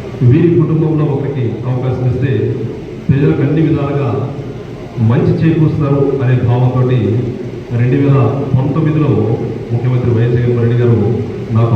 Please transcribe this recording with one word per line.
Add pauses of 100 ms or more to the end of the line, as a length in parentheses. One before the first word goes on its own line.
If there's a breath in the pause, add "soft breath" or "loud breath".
(300)
వీరి (100)
కుటుంబంలో (100)
ఒకరికి (240)
అవకాశం
ఇస్తే (760)
ప్రజలకు
అన్ని
విధాలుగా (1000)
మంచి
చేకూరుస్తారు (220)
అనే (120)
భావంతో (1000)
రెండు
వేల (360)
పంతొమ్మిదిలో (600)
ముఖ్యమంత్రి
వైఎస్
జగన్మోహన్
రెడ్డి
గారు (580)
నాకు